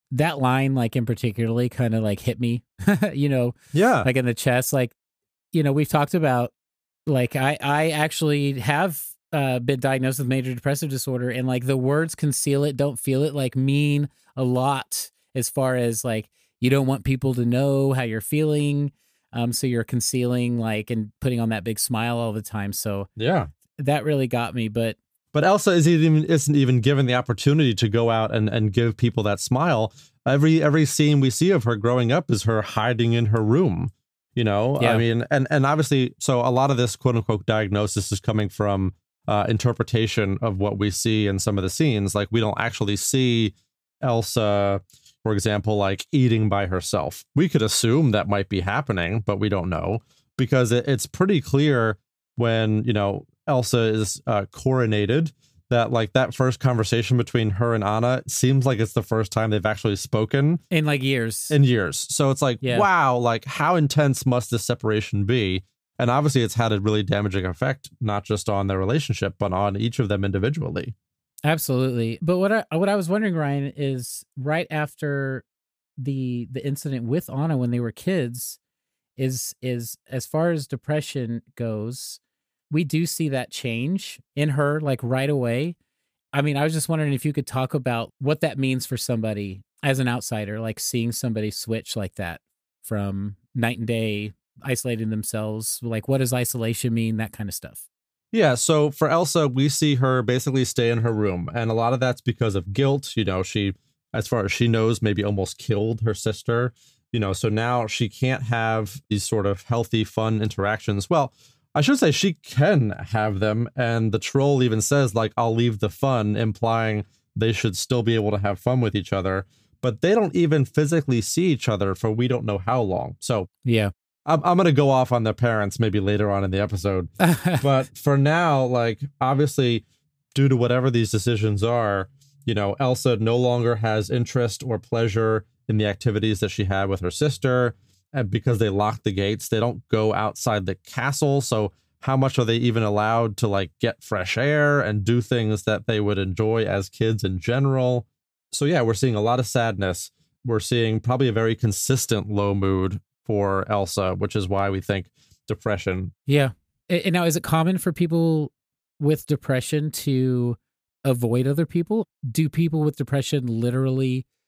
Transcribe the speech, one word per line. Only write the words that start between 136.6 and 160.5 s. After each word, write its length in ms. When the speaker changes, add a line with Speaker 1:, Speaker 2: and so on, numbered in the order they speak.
Speaker 2:
had 240
with 120
her 100
sister, 640
and 160
because 300
they 100
locked 340
the 80
gates, 380
they 100
don't 300
go 240
outside 520
the 100
castle. 640
So 300
how 160
much 220
are 60
they 120
even 260
allowed 540
to, 100
like, 240
get 220
fresh 340
air 440
and 220
do 180
things 420
that 240
they 120
would 180
enjoy 480
as 240
kids 360
in 140
general? 680
So 120
yeah, 180
we're 100
seeing 220
a 60
lot 180
of 80
sadness. 640
We're 160
seeing 380
probably 280
a 60
very 220
consistent 720
low 240
mood 480
for 460
Elsa, 440
which 200
is 120
why 220
we 120
think 260
depression. 640
Speaker 1:
Yeah. 260
A-, 160
and 80
now, 120
is 100
it 80
common 340
for 140
people 600
with 260
depression 640
to 640